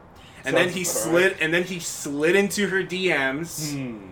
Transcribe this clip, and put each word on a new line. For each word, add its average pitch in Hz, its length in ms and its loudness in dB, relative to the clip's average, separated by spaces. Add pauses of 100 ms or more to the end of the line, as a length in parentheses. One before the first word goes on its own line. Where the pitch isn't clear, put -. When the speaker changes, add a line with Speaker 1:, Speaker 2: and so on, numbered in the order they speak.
(440)
Speaker 1:
And 139 120 0
then 170 140 6
Speaker 2:
Sounds 170 40 -6
Speaker 1:
he 185 80 -4
Speaker 2:
about 170 100 -2
Speaker 1:
slid, 170 400 4
Speaker 2:
right. - 100 -6
Speaker 1:
and 160 120 2
then 180 100 4
he 180 140 -6
slid 156 560 0
into 202 340 2
her 185 140 0
D 180 260 -2
Ms, 147 680 -2
Speaker 2:
Hmm. 127 240 -6 (140)